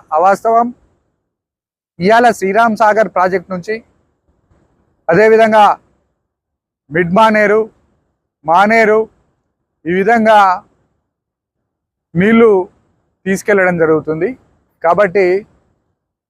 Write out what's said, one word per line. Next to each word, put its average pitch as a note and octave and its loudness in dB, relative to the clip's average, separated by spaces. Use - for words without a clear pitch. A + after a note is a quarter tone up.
అవాస్తవం. A3 0
ఇవాళ A3+ 4
శ్రీరామ్ G#3 -2
సాగర్ G#3 0
ప్రాజెక్ట్ F#3 -4
నుంచి G#3+ -10
అదేవిధంగా A3 2
మిడ్ F3 -4
మానేరు, G#3+ 0
మానేరు G#3+ 2
ఈ E3 -6
విధంగా A3 2
నీళ్లు A3+ 4
తీసుకెళ్లడం F#3+ -2
జరుగుతుంది. D#3 -4
కాబట్టి F3+ 0